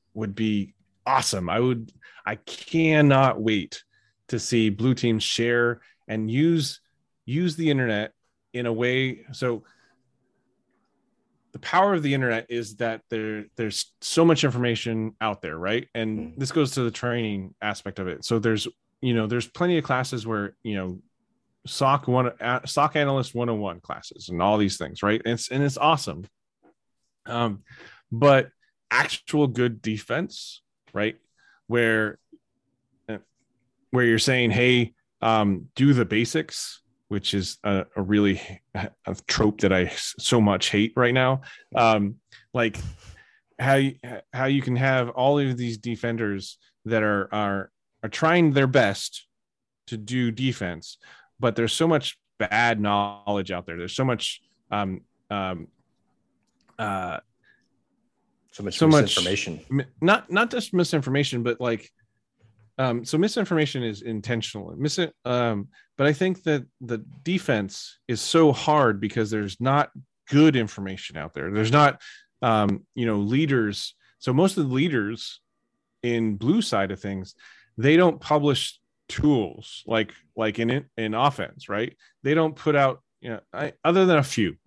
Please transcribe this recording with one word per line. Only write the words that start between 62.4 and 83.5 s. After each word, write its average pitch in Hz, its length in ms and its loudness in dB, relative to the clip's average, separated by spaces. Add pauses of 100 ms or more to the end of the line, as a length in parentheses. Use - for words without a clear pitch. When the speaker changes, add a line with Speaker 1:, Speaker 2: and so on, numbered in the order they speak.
Speaker 1:
um, 120 240 0
so 156 140 -2
misinformation 170 640 0
is 107 200 -4
intentional. 107 760 -6
Mis-, 160 360 -2 (140)
um, 117 420 0 (300)
but 135 80 2
I 151 80 4
think 185 300 -2
that 147 180 0 (180)
the 113 240 -8 (180)
defense 127 760 -2 (100)
is 117 140 -4
so 160 300 6
hard 139 480 2
because 110 300 -2
there's 104 300 -4
not 139 300 2 (380)
good 147 280 6
information 98 640 -6
out 76 160 -10
there. 76 180 -6
There's 110 280 2
not, 147 200 4 (400)
um, 107 300 2 (240)
you 120 120 -2
know, 107 120 0 (180)
leaders. 127 580 -2 (240)
So 131 140 -2
most 185 240 4
of 160 100 0
the 127 80 -2
leaders 127 640 -2 (600)
in 113 340 0
blue 143 260 0
side 98 280 -2
of 95 100 -10
things, 98 340 -10 (420)
they 139 200 4
don't 170 240 4
publish 147 600 0 (280)
tools 120 800 -2
like, 110 280 -2 (200)
like 110 240 -2
in, 123 280 0 (100)
in 110 180 -4
offense, 131 540 -2
right? 104 240 -4 (300)
They 143 120 2
don't 160 220 2
put 151 200 0
out, 135 260 2 (180)
you 123 100 -12
know, 110 100 -8 (120)